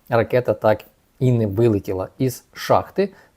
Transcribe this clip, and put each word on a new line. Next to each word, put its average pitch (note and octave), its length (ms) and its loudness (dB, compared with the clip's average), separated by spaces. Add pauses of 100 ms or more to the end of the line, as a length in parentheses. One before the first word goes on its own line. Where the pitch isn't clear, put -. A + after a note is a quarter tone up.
ракета A#2 440 0
так G#2+ 300 0 (360)
і B2+ 120 2
не A2+ 160 0
вилетіла G2 600 0 (100)
із C3 260 -4 (100)
шахти, D#3 560 -2 (280)